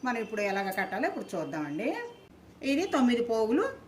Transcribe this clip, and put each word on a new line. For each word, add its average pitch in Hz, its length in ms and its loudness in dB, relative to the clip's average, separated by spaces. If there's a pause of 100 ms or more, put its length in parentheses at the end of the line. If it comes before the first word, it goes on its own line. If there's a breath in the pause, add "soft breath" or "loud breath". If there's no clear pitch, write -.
మనం 233 180 -2
ఇప్పుడు 208 180 -2 (100)
ఎలాగ 196 260 0
కట్టాలో 196 320 -2
ఇప్పుడు 294 240 -8
చూద్దామండి. 156 560 -2 (840)
ఇది 311 120 2 (120)
తొమ్మిది 240 360 6
పోగులు 226 340 4 (200)